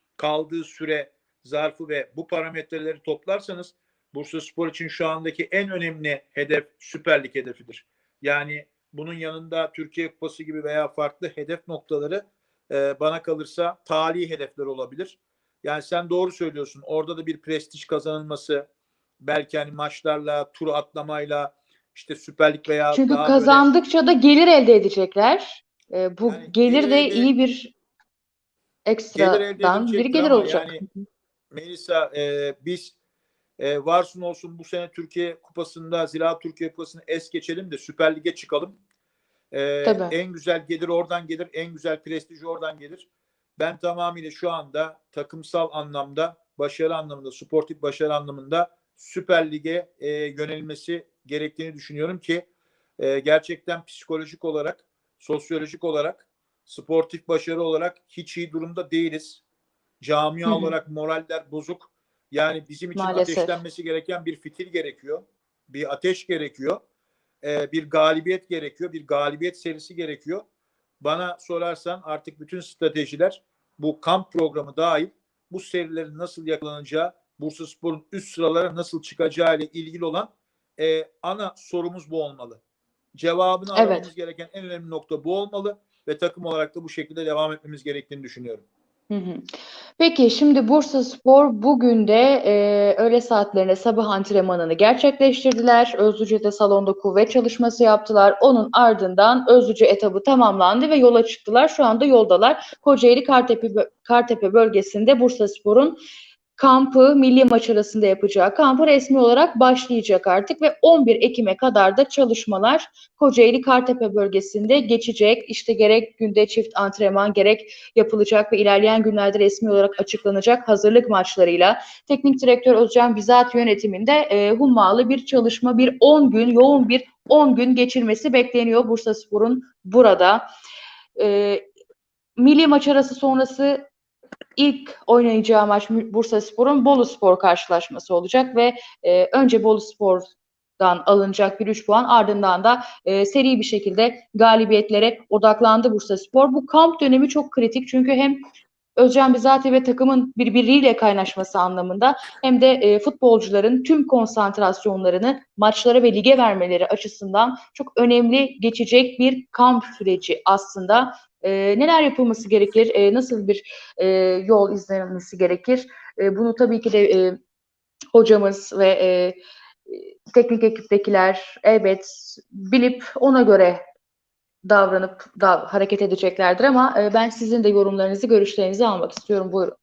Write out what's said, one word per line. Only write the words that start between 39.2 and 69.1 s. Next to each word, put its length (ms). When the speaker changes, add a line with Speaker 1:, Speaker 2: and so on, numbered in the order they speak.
Speaker 1:
E, 320
Speaker 2:
Tabii. 300
Speaker 1:
en 180
güzel 340
gelir 220
oradan 380
gelir, 260
en 200
güzel 300
prestij 420
oradan 340
gelir. 300
Ben 200
tamamıyla 520
şu 200
anda 500
takımsal 600
anlamda, 640
başarı 380
anlamında, 340
sportif 520
başarı 320
anlamında 640
Süper 560
Lig'e, 360
e, 120
yönelmesi 960
gerektiğini 480
düşünüyorum 440
ki, 280
e, 220
gerçekten 640
psikolojik 600
olarak, 400
sosyolojik 640
olarak 420
sportif 640
başarı 340
olarak 340
hiç 280
iyi 160
durumda 380
değiliz. 520
Camia 460
Speaker 2:
Hı 20
hı. 40
Speaker 1:
olarak 340
moraller 640
bozuk. 400
Yani 380
bizim 220
için 120
Speaker 2:
Maalesef. 360
Speaker 1:
ateşlenmesi 460
gereken 400
bir 120
fitil 300
gerekiyor. 560
Bir 240
ateş 340
gerekiyor. 540
Ee, 280
bir 180
galibiyet 580
gerekiyor. 440
Bir 140
galibiyet 520